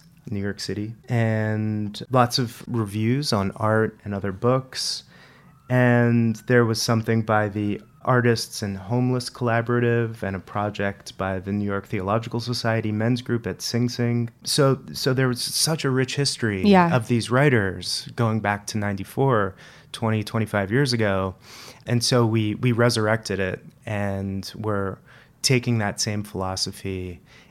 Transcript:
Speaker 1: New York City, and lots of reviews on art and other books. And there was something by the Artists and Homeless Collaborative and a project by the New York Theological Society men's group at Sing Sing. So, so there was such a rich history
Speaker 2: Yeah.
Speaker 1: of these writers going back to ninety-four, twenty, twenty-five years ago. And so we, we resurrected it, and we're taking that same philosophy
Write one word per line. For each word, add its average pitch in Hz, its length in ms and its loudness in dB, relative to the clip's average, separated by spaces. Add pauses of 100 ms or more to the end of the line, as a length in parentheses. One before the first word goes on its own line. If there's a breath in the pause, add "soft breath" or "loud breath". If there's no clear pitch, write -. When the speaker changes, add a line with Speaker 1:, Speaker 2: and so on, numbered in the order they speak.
(300)
Speaker 1:
New 104 100 -4
York 98 180 -6
City, 104 360 -6 (160)
and 107 1000 0
lots 120 280 4
of 117 280 -4
reviews 113 680 0
on 98 220 0
art 107 480 2
and 101 100 -6
other 98 180 -4
books. 127 720 -2 (640 soft breath)
And 120 680 4 (100)
there 123 180 6
was 113 180 0
something 113 400 2
by 107 260 2
the 104 320 -2 (220)
Artists 120 600 2
and 98 160 -6
Homeless 123 500 -2
Collaborative 117 920 0
and 95 120 -2
a 95 60 -6
project 104 760 -6
by 95 200 -2
the 95 140 -6
New 104 140 -2
York 98 200 -4
Theological 113 540 -2
Society 113 520 -2
men's 117 280 0
group 120 260 -4
at 92 140 -6
Sing 120 300 0
Sing. 120 400 -2 (120)
So, 135 380 2 (140)
so 135 180 -2
there 127 160 2
was 123 140 -2
such - 420 -2
a 139 60 2
rich 127 260 0
history 110 480 0
Speaker 2:
Yeah. 180 320 6
Speaker 1:
of 113 120 0
these 110 220 0
writers 113 840 2
going 110 240 2
back 101 280 -2
to 110 100 -4
ninety-four, 101 760 0 (380 loud breath)
twenty, 110 320 -2
twenty-five 104 480 -2
years 135 220 2
ago. 98 400 0 (520 loud breath)
And 117 160 2
so 123 220 4
we, 110 300 2
we 123 180 0
resurrected 110 640 2
it, 92 240 -4 (220)
and 98 720 -4
we're 101 400 -4 (460 soft breath)
taking 123 360 2
that 101 220 -2
same 104 240 -4
philosophy 95 960 -6 (300 soft breath)